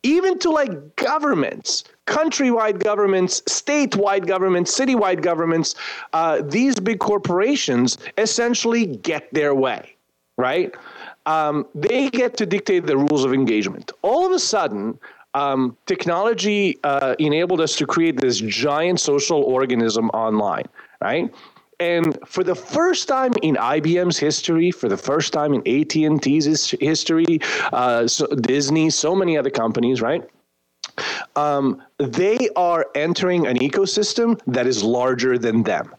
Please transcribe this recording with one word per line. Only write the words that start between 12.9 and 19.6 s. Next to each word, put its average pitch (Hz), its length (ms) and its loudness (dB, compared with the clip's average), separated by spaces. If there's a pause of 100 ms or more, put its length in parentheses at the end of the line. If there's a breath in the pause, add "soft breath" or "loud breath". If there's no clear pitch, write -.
rules 147 280 2
of 131 100 2
engagement. 107 560 0 (120)
All 269 220 2
of 370 60 0
a 370 80 2
sudden, 202 580 -2 (380 loud breath)
um, 135 420 0 (100)
technology, 196 1000 0
uh, 139 340 0
enabled 160 420 2
us 156 160 0
to 147 100 -2
create 165 340 0
this 123 180 2
giant 147 640 0
social 143 420 0
organism 117 680 0